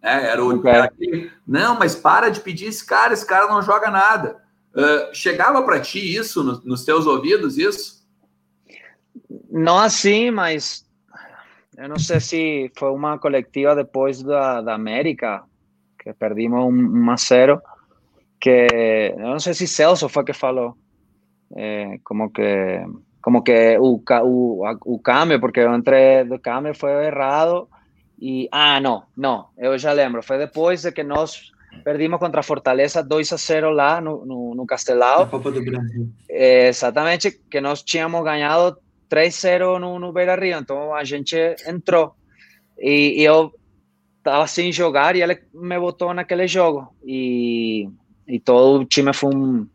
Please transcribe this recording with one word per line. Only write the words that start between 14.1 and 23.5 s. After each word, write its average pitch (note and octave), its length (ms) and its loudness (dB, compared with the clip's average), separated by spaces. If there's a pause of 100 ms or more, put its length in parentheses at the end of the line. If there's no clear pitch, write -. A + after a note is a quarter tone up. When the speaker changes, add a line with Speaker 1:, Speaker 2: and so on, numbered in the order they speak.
Speaker 2:
da, C3+ 400 -2
da A2 140 -4
América, A2 680 -4 (580)
que A2 120 -16
perdimos A#2 520 -2
um, B2 60 0 (340)
um A#2+ 60 2
a B2 60 0
zero, C3 440 4 (800)
que B2 280 4 (500)
eu G#2 100 -10
não C#3 120 -6
sei F3 140 -4
se E3+ 140 -6
Celso D#3 400 2
foi C#3 160 -2
que C3+ 100 -6
falou, B2+ 420 -4 (800)
eh, G#2 480 -10
como G#2+ 260 -6
que, F#2+ 560 -4 (360)
como A#2+ 220 4
que A2+ 360 6